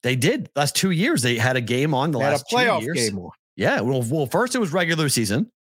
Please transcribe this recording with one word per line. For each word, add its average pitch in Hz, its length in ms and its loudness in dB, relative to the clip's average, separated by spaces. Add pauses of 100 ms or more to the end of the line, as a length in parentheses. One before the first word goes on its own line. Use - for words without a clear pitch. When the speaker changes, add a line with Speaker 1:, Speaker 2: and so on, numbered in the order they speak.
Speaker 1:
They 127 140 0
did. 208 400 0
Last 143 200 0
two 190 160 2
years, 190 300 0
they 120 160 2
had 127 180 2
a 127 60 0
game 127 320 0
on 135 180 0
the 139 60 -2
Speaker 2:
They 123 80 0
had 143 60 2
a 147 60 0
Speaker 1:
last - 120 -8
two 220 60 -2
Speaker 2:
playoff 233 260 2
Speaker 1:
years. 143 140 -6 (140)
Speaker 2:
game 98 100 -6
on. 87 120 -14 (240)
Speaker 1:
Yeah. 113 260 0
Well, 127 200 0
well, 139 240 0
first 240 300 -2
it 254 40 0
was 190 140 0
regular 165 360 0
season. 117 420 0 (120)